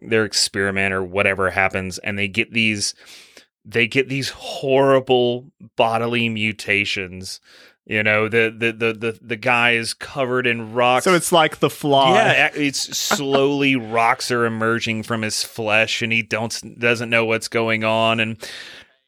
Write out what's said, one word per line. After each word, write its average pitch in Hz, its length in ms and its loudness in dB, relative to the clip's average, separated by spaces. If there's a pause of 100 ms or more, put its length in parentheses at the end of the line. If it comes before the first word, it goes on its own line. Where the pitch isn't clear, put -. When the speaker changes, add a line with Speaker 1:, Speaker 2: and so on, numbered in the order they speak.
Speaker 1:
their 110 240 0
experiment 98 720 0
or 95 100 -2
whatever 95 460 0
happens, 92 480 -2
and 101 200 -6
they 101 100 -2
get 104 240 -4
these, 110 420 0 (720)
they 117 200 0
get 131 220 0
these 131 220 -6
horrible 131 1200 2 (260)
bodily 117 540 0
mutations. 101 1120 -4 (440)
You 107 180 -2
know, 107 260 2
the, 113 280 2
the, 113 160 0
the, 113 220 -2
the, 110 260 -6
the 117 160 -8
guy 120 360 2
is 113 200 -2
covered 127 540 -2
in 117 260 -2
rocks. 123 320 2
Speaker 2:
So 190 100 4
it's 170 180 0
like 160 260 4
The 151 100 2
Fly. 135 460 4
Speaker 1:
Yeah, 156 400 4
a-, 147 40 -6
it's 143 380 -4
slowly 139 800 2
<laughs> - 0 -
rocks 113 540 0
are 120 160 2
emerging 113 560 -2
from 113 180 -4
his 107 220 -4
flesh, 110 580 -2
and 117 120 -2
he 113 100 0
don't, 113 560 -6
doesn't 117 320 0
know 117 160 2
what's 113 220 -2
going 113 360 0
on, 113 360 2
and, 110 280 -6 (600)